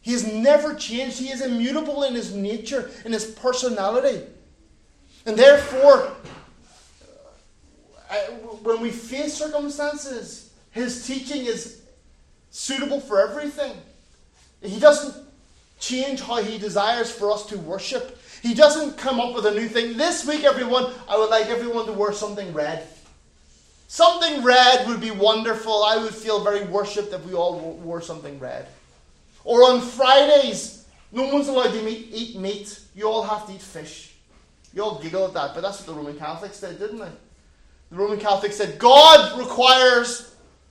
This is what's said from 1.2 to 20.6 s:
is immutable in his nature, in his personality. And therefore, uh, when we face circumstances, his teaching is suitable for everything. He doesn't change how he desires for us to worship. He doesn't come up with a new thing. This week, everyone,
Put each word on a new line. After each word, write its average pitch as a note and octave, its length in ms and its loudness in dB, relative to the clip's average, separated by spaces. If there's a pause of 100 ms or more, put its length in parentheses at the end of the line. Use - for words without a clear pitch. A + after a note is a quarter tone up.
is C4+ 120 -8
immutable C#4 640 -2
in B3+ 120 -2
his G3 180 -8
nature, A3+ 560 -6 (160)
in A3+ 80 -6
his G#3+ 120 -4
personality. B3 1000 -2 (1000)
And A3 120 -2
therefore, C4+ 760 6 (2000)
uh, G3+ 60 -8 (480)
when A3+ 180 0
we A#3 100 -4
face D4 440 -8
circumstances, D4 1120 -8 (220)
his A#3 340 -8
teaching C4+ 400 -8
is - 320 -8 (720)
suitable C#4 500 -6
for - 220 2
everything. C#4+ 520 -4 (880)
He G3+ 180 -10
doesn't D4 360 6 (640)
change B3+ 420 -6
how A#3 220 -6
he A3 160 -8
desires G#3+ 500 -2
for G3+ 220 -2
us G#3 160 -4
to G#3 100 -12
worship. F#3+ 600 -10 (240)
He A#3 100 -2
doesn't D4+ 440 4
come B3+ 220 -4
up A#3+ 140 -4
with G#3+ 140 -2
a G#3+ 40 2
new A3 160 -4
thing. A#3 300 -4
This E4 300 -2
week, D4 160 -4
everyone, B3 500 0 (160)